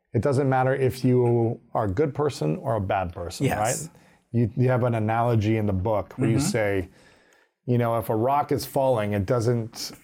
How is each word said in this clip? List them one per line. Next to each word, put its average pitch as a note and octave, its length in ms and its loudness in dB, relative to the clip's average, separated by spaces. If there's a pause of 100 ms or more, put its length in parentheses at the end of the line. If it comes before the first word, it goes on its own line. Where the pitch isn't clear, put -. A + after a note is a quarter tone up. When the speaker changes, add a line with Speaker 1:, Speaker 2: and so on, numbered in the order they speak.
(140)
Speaker 1:
it A2+ 80 2
doesn't C#3 260 2
matter C3 260 2
if C3 300 0
you A#2+ 560 2 (140)
are A#2+ 120 0
a G2 60 -2
good C3+ 240 0
person D3+ 420 -2
or B2 180 -4
a G#2+ 60 -2
bad F#2+ 320 -2
person, F2 340 -6
Speaker 2:
Yes. G#2 120 -2
Speaker 1:
right? D3 300 -4 (420)
You, A#2 240 0
you B2+ 140 2
have B2 140 2
an A#2+ 120 0
analogy A2 600 0
in G#2+ 80 0
the G2+ 80 0 (160)
book G2+ 280 -2
where A#2 120 0
you A2+ 80 2
Speaker 2:
Mm-hmm. C#3 100 0
Speaker 1:
say, G2+ 420 0 (800)
you B2 120 2
know, A#2 180 0
if G#2+ 120 -4
a A2+ 60 0
rock C3 360 2
is B2+ 120 0
falling, A#2+ 500 0
it G2+ 120 0
doesn't A#2 640 -2 (120)